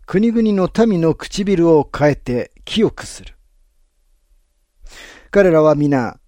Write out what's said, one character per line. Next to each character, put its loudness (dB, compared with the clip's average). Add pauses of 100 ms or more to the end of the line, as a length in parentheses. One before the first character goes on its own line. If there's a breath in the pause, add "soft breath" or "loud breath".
国 0
々 0
の -2 (160)
民 0
の 0
唇 -2
を 4
変 2
え -4
て -6 (120)
清 -2
く -18
す -20
る。 -20 (2000 loud breath)
彼 2
ら 4
は 4
皆、 -2